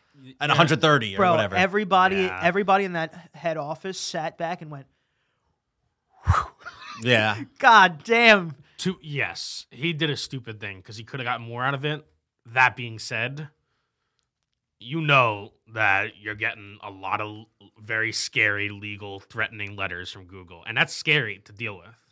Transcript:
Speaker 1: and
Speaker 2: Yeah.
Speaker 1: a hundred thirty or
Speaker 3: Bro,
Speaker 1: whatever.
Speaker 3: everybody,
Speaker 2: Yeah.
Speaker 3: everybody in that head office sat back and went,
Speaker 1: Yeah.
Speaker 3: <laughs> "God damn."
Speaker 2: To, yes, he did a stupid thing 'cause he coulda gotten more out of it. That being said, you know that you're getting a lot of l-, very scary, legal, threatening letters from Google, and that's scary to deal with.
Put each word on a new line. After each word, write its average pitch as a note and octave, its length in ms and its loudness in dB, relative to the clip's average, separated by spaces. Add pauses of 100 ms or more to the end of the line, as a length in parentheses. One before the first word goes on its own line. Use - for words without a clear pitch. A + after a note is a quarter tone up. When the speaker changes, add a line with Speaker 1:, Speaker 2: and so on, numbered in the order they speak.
(160)
Speaker 1:
and C3 240 -20
Speaker 2:
Yeah. C#3+ 140 2
Speaker 1:
a - 20 8
hundred D3+ 240 6
thirty B2 360 4
or - 20 -2
Speaker 3:
Bro, F3+ 140 4
Speaker 1:
whatever. G2+ 260 2
Speaker 3:
everybody, F#3+ 680 4
Speaker 2:
Yeah. F#3 180 -4
Speaker 3:
everybody G3 440 2
in F3+ 80 -6
that E3 400 -6
head D#3+ 240 -4
office D#3 420 -8
sat E3 380 -8
back E3+ 240 -6
and D3+ 100 -16
went, C#3 160 -16 (2250)
Speaker 1:
Yeah. A2 460 2
Speaker 3:
<laughs> - 100 -20
"God G3 460 8
damn." A3 500 4 (240)
Speaker 2:
To, F#3 220 -4
yes, C3+ 680 -8
he C#3 220 -4
did D#3 180 -2
a C3+ 60 -2
stupid A2+ 460 -10
thing G2 200 -12
'cause G#2+ 140 -18
he A2+ 80 -14
coulda B2+ 220 -12
gotten A#2+ 200 -6
more A#2 200 -8
out C#3 80 2
of C3+ 100 -4
it. D3+ 220 -4 (400)
That B2 320 2
being A#2 220 -10
said, C3 500 -8 (1300)
you C3+ 220 -6
know A#2+ 500 2 (220)
that G#2+ 440 0
you're G#2 180 -10
getting G#2 460 -8
a G#2+ 80 -14
lot F#2+ 300 -6
of G#2+ 80 -6
l-, G#2+ 500 -18
very A2 360 -4
scary, G#2 560 0
legal, G2+ 500 -12
threatening G#2 560 -8
letters F2+ 340 -8
from F#2+ 180 -18
Google, F2 380 -20
and A2+ 120 -6
that's D#3 160 0
scary A#2+ 500 -2
to - 80 -20
deal G#2 260 -10
with. F2 120 -20 (220)